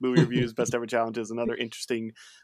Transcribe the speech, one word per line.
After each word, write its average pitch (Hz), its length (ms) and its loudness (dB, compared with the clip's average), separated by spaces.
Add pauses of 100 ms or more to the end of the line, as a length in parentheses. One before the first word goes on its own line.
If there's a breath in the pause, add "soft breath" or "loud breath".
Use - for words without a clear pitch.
movie 127 200 4
reviews, 120 320 2
best 120 240 0
ever 117 100 -4
challenges, 113 460 -2
and 117 80 -4
other 120 160 -2
interesting 113 560 -4 (320 soft breath)